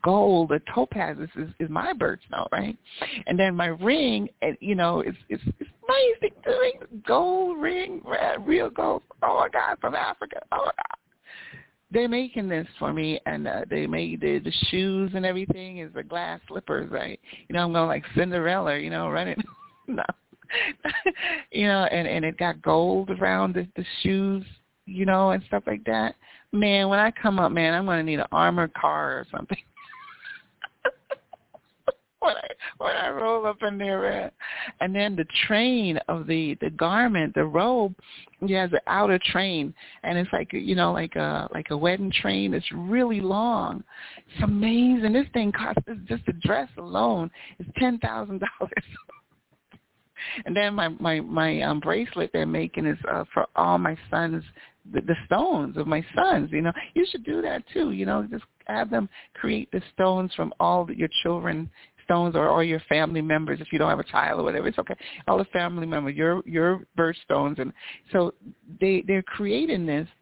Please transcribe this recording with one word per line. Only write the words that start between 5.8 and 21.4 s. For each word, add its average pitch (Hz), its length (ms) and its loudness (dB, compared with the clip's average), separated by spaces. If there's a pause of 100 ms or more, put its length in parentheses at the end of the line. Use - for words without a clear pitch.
amazing. 494 1200 0
Gold 359 540 2
ring, 359 420 -4
red, - 420 -2
real 320 240 2
gold. - 340 -2 (200)
Oh, - 160 4
my - 80 4
God, - 320 0
from 123 160 -4
Africa. - 460 -6 (100)
Oh, - 140 0
my - 0 -
God. - 960 -10 (280)
They're 233 200 2
making 240 400 -2
this 165 180 -2 (120)
for 143 120 -2
me, 156 340 -2
and, 147 220 -4
uh, - 220 -4
they - 180 -2
made 160 320 -4
the, 151 200 0
the - 120 -6 (200)
shoes 190 440 0
and 185 100 -2
everything 185 520 -4
is 165 160 -12
the 139 100 -10
glass 170 460 -8
slippers, 156 420 -6
right? - 260 -6 (300)
You - 80 -6
know, 175 80 2
I'm 170 80 0
going 165 160 2
like 151 160 -2 (100)
Cinderella, 175 640 0
you 156 120 -6
know, 165 200 -4
running. 165 280 -4
<laughs> - 160 -8 (340)
No. - 200 -4
<laughs> - 60 -4 (1400)